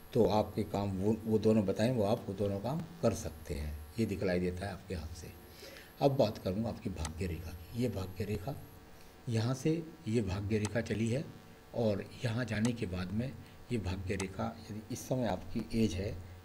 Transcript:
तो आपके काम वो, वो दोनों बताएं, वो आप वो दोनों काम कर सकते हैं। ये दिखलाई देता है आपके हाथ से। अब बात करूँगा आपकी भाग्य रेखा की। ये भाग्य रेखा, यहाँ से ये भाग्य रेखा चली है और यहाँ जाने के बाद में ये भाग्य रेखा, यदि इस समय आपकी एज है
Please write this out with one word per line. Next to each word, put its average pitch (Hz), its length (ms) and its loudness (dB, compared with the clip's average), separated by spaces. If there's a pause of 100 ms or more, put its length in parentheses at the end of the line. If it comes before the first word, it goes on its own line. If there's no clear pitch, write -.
(140)
तो 113 120 6
आपके 107 380 2
काम 98 340 0
वो, 104 180 4 (100)
वो 110 140 4
दोनों 110 260 6
बताएं, 107 260 4
वो 120 120 4
आप 104 240 2
वो 101 60 -2
दोनों 98 260 0
काम 131 220 -2 (200)
कर 117 120 4
सकते - 400 -6
हैं। 76 200 -2 (260)
ये 113 60 4
दिखलाई 92 340 2
देता 90 260 0
है 101 80 -4
आपके - 220 -6
हाथ 80 200 -6
से। - 120 -10 (760)
अब 143 160 6
बात 110 200 4
करूँगा 104 320 0
आपकी - 200 -4
भाग्य 82 380 -4
रेखा 82 240 -6
की। 117 300 -6
ये 123 80 2
भाग्य 95 340 -4
रेखा, 104 320 -4 (720)
यहाँ 113 240 2
से 160 300 2 (240)
ये 113 140 4
भाग्य 101 360 0
रेखा 104 240 0
चली 110 280 0
है 135 160 0 (500)
और 107 300 2 (200)
यहाँ 120 200 0
जाने 110 260 2
के 117 140 -2
बाद 90 260 -2
में 120 200 0 (400)
ये 120 60 2
भाग्य 92 380 -2
रेखा, 98 400 -4 (160)
यदि 107 100 -6 (100)
इस - 160 -8
समय 127 200 2
आपकी 110 560 0
एज 98 100 4
है 90 220 -2 (300)